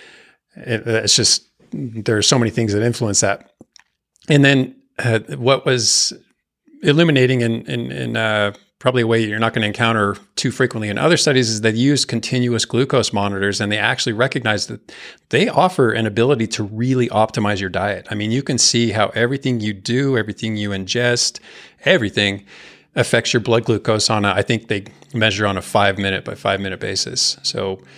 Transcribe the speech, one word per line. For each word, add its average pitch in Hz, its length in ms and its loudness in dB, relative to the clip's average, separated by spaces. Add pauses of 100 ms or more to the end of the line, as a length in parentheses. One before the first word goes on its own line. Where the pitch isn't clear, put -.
(560)
It, 117 320 -6
it's 110 280 0
just, - 340 0 (220)
there 113 460 -4
are 104 40 0
so 135 160 2
many 113 140 2
things 110 220 -2
that 104 100 0
influence 117 380 0
that. 101 300 -2 (760)
And 143 160 6
then, 135 300 2 (240)
uh, 117 200 2 (180)
what 131 280 0
was 123 480 0 (720)
illuminating 139 580 4
in, 117 240 -2
in, 127 260 -6
in, 120 260 -6
uh, 107 360 0 (260)
probably 127 220 2
a 113 60 2
way 113 180 2
you're 104 140 -4
not 113 140 0
gonna 110 120 0
encounter 104 500 0 (200)
too 123 160 -2
frequently 113 380 -2
in 104 80 -4
other 156 200 2
studies 131 320 2
is 107 120 -4
they 113 100 2
use 131 340 2
continuous 120 600 -2
glucose 123 460 0
monitors, 101 480 0
and 104 120 -2
they 107 60 0
actually 117 360 0
recognize 110 540 0
that - 260 -16 (360)
they 170 200 2
offer 143 420 2
an 113 140 0
ability 113 400 2
to 110 180 -6
really 120 460 0
optimize 104 500 0
your 95 100 -4
diet. 92 420 -4
I 104 40 -4
mean, 104 160 -4
you 135 120 0
can 131 140 -2
see 117 340 2
how 101 240 2
everything 123 460 0
you 107 120 -2
do, 123 440 -2
everything 107 400 -4
you 104 140 -4
ingest, 120 680 -2 (460)
everything 104 600 2 (500)
affects - 380 2
your 120 80 2
blood 117 240 2
glucose 107 440 0
on 107 140 2
a, 101 80 2
I 98 120 2
think 113 240 -2
they 101 180 -4 (280)
measure 107 340 0
on 98 100 -2
a 90 40 -4
five 101 360 2
minute 98 260 -2
by - 120 -10
five 98 260 -2
minute 95 180 -8
basis. - 640 -4
So 98 400 -6 (160)